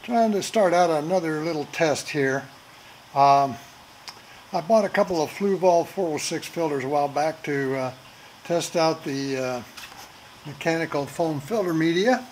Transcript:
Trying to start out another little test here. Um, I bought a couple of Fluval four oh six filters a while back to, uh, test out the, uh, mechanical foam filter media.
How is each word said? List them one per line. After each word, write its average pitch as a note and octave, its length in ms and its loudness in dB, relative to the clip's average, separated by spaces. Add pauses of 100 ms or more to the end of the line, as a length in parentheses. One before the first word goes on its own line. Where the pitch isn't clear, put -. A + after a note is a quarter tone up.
Trying A3+ 300 2
to F#3+ 100 0
start F#3+ 300 2
out F3 160 6
another D#3+ 520 0
little D#3 300 -4
test D#3 380 0
here. C#3 340 0 (720)
Um, C#3 400 6 (960)
I F3+ 80 -2
bought G3+ 240 4
a F#3+ 60 0
couple F#3 340 2
of C3+ 60 -2
Fluval F3+ 580 2
four E3 280 -2
oh - 20 -2
six - 300 -6
filters D3 360 -2
a C3 60 -4
while C#3+ 180 0
back D3 360 -2
to, C#3 340 -2
uh, B2+ 160 -4 (500)
test E3+ 320 -4
out D#3+ 300 2
the, C#3 320 -4
uh, B2+ 240 -4 (840)
mechanical D#3 600 -4
foam D#3 340 -4
filter F#3+ 340 -4
media. F3 580 0